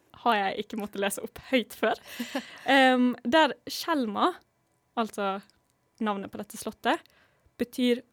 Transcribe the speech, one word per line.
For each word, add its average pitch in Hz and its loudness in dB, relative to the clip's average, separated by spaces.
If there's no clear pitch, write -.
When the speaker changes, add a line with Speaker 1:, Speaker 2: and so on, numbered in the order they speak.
Speaker 1:
har 240 0
jeg 202 -2
ikke - -10
måttet 202 -6
lese 196 -2
opp - -12
høyt 240 0
før. - 0
Speaker 2:
<laughs> 247 -6
Speaker 1:
Em, 254 6
der 285 4
Selma, 262 -2
altså 202 -4
navnet 202 -4
på - -14
dette 214 -12
slottet, 233 -4
betyr 247 0